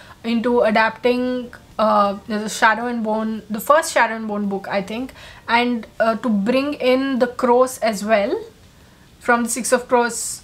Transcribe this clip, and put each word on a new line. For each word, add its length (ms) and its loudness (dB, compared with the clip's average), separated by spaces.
into 380 0
adapting 920 0
uh, 380 2
there's 140 -4
a 80 -6
Shadow 380 2
and 160 -4
Bone, 460 -2
the 100 -6
first 340 2
Shadow 220 2
and 120 -8
Bone 220 -4
book, 180 -6
I 140 -2
think, 320 -8
and, 380 0
uh, 160 2
to 140 -2
bring 440 0
in 460 0
the 80 2
Crows 520 2
as 240 -2
well 380 2
from 240 2
the 60 -2
Six 220 -4
of 160 2
Crows, 560 0